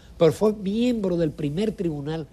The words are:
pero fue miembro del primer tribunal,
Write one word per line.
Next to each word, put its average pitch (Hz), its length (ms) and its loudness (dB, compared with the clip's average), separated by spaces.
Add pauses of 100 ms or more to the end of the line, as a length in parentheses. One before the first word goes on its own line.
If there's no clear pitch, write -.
(180)
pero 160 140 6
fue 214 200 2
miembro 208 640 0
del 170 140 0
primer 160 440 -4
tribunal, 156 580 -6